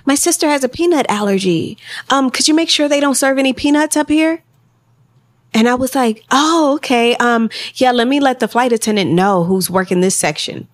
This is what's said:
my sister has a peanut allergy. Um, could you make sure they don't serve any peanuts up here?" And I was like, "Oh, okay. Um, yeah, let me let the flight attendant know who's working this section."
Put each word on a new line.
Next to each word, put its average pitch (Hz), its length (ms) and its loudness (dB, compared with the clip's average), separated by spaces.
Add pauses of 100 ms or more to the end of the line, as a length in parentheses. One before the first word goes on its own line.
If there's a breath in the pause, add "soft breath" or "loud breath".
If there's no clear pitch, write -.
my 269 100 0
sister 330 320 -2
has 285 160 0
a 247 60 0
peanut 320 400 0
allergy. 196 680 -2 (340 loud breath)
Um, 269 180 2
could - 180 -2
you 311 60 2
make 320 160 2
sure 294 180 0
they 285 120 2
don't 285 160 2
serve 269 240 0
any 269 140 2
peanuts 302 440 0
up 302 120 -2
here?" 320 340 0 (1120)
And 220 120 4
I 247 60 2
was 254 220 -4
like, 233 340 -2
"Oh, 302 460 2
okay. 240 400 0
Um, 233 340 0 (260 loud breath)
yeah, 254 160 2
let 240 160 2
me 277 120 0
let 262 220 0
the 220 60 -2
flight 240 260 0
attendant 208 380 0
know 185 320 2
who's 185 280 -2
working 185 300 0
this 190 140 0
section." - 580 -6